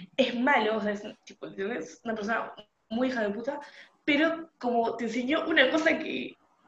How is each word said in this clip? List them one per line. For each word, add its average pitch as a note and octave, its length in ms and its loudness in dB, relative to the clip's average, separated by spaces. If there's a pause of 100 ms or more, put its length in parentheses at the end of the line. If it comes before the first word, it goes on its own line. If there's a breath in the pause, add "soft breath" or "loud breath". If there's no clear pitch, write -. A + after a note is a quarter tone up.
(160 loud breath)
es A#3 220 2
malo, A#3 380 4
o G#3+ 60 -2
sea, G#3 100 0
es, G3+ 100 -6 (220)
tipo, - 220 -16
es G3+ 580 -8
una A3+ 100 -4
persona G#3+ 380 -4 (380)
muy B3 180 0
hija B3 140 -2
de G#3 80 0
puta, A#3 280 -6 (460 loud breath)
pero D#4+ 460 2 (100)
como A#3 360 2
te A#3+ 100 -4
enseñó B3+ 420 0
una C#4+ 220 6
cosa D#4 280 4
que - 380 -6 (300)